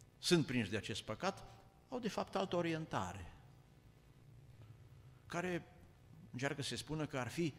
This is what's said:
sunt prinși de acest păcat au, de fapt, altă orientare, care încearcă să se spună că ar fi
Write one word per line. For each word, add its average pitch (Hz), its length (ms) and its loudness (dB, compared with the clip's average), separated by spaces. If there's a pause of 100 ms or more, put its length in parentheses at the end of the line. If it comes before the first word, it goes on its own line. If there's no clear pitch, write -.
(180)
sunt - 280 8
prinși 120 240 2
de 104 80 0
acest 110 240 -2
păcat - 460 -2 (420)
au, 254 100 -2
de 226 100 0
fapt, - 260 -2
altă 190 200 2
orientare, 151 800 0 (1900)
care 175 400 0 (680)
încearcă 139 300 0
să 127 60 0
se 123 80 0
spună 151 300 -2
că 135 140 -2
ar 123 80 2
fi 160 320 2